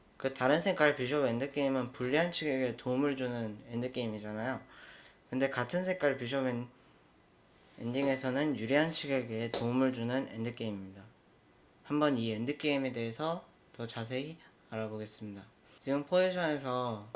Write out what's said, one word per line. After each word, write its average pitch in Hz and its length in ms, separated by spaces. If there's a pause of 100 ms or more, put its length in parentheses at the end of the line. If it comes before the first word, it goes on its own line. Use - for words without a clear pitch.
(180)
그 131 160
다른 143 280
색깔 156 360
비숍 135 280
엔드게임은 127 680
불리한 156 400
측에게 131 420
도움을 135 400
주는 120 420 (120)
엔드게임이잖아요. 117 920 (680)
근데 135 200
같은 135 360
색깔 151 320
비숍 131 280
엔-, 120 220 (1120)
엔딩에서는 135 800
유리한 143 340
측에게 117 600
도움을 127 420
주는 120 400
엔드게임입니다. 107 680 (840)
한번 147 320
이 113 140
엔드게임에 135 600
대해서 117 540 (260)
더 117 160
자세히 127 500 (320)
알아보겠습니다. 107 720 (400)
지금 143 220
포지션에서 139 1120